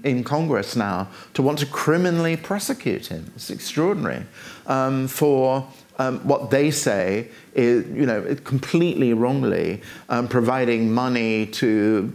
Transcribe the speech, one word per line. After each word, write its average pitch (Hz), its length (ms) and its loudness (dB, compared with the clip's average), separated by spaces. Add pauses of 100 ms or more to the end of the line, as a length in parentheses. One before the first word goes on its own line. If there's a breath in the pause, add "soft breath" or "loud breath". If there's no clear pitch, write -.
in 127 180 0
Congress 139 540 -2
now 98 320 -2 (260 loud breath)
to 139 80 0
want 151 160 2
to 143 80 -2
criminally 165 680 2
prosecute - 720 -4
him. 82 280 -10
It's - 160 -14
extraordinary, 147 760 -4 (420 loud breath)
um, 131 400 0
for, 135 580 2 (320 loud breath)
um, 127 220 -2
what 135 300 0
they 147 200 4
say 101 580 0 (260 loud breath)
is, 120 320 4
you - 180 -2
know, 110 400 0
completely 135 680 2
wrongly, 113 680 0 (300 loud breath)
um, 120 180 -2
providing 120 640 2
money 117 540 0
to 110 680 2